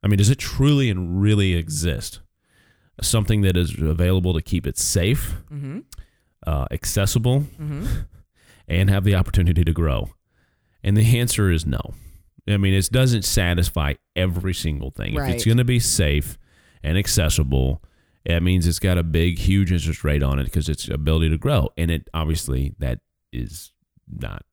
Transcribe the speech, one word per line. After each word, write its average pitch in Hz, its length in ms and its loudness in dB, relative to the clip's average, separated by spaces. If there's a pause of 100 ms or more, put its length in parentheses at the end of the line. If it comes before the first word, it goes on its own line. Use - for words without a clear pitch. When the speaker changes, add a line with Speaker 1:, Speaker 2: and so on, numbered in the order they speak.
Speaker 1:
I 104 60 0
mean, 104 100 4
does 98 120 6
it 139 80 2
truly 139 520 2
and 92 320 -2
really 101 320 4
exist? 80 640 -4 (840)
Something 107 400 2
that 92 140 4
is 87 240 0
available 87 540 2
to 80 80 -2
keep - 240 -2
it 69 100 -6
safe, - 600 0 (160)
Speaker 2:
Mm-hmm. 143 280 -10 (640)
Speaker 1:
uh, 69 240 -2
accessible, 120 720 0 (200)
Speaker 2:
Mm-hmm. 151 240 -8 (840)
Speaker 1:
and 95 220 2
have 98 140 2
the 101 100 4
opportunity 90 500 2
to 82 80 2
grow? 76 380 -2 (720)
And 101 140 2
the 110 220 4
answer 110 320 0
is 82 160 0
no. - 280 -4 (540)
I 104 80 2
mean, 98 180 2
it 95 160 0
doesn't 123 340 2
satisfy 87 680 0 (220)
every 92 380 -2
single 73 360 -6
thing. 50 240 -8
If - 140 -2
it's 85 180 -2
Speaker 2:
Right. 113 60 4
Speaker 1:
gonna 123 120 4
be 123 140 2
safe 73 600 0 (440)
and 80 160 0
accessible, 69 840 0 (440)
that 85 160 0
means 90 240 2
it's 85 120 0
got 90 200 0
a 85 40 0
big, 82 360 0
huge 95 340 2
interest 80 320 -2
rate 73 180 2
on 69 160 0
it 67 140 -4
'cause 76 160 -2
its - 200 -6
ability 80 420 0
to 78 80 0
grow. 127 300 0 (100)
And 82 120 0
it, 80 220 -4
obviously, 78 680 -4
that 62 220 -6 (320)
is 60 400 -10 (380)
not - 420 -12